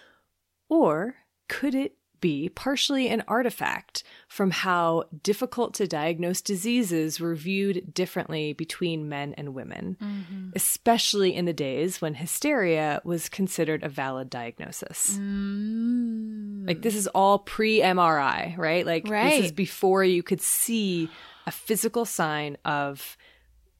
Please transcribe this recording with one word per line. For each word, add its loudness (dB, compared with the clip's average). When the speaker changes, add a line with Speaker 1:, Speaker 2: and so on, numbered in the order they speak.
Speaker 1:
Or 4
could -2
it -2
be 0
partially 0
an 0
artifact -2
from 0
how 2
difficult -2
to 0
diagnose -2
diseases 0
were -2
viewed -2
differently -2
between -4
men -6
and -8
women, -8
Speaker 2:
Mm-hmm. -8
Speaker 1:
especially 2
in 0
the 0
days -2
when -2
hysteria 0
was -4
considered 0
a -4
valid -4
diagnosis? -4
Speaker 2:
Mm. -2
Speaker 1:
Like, -2
this 0
is 0
all 4
pre-M 2
R 6
I, 0
right? 2
Like, 0
this 2
is 4
Speaker 2:
Right. -4
Speaker 1:
before 4
you 4
could -2
see 0
a -4
physical 0
sign -2
of -2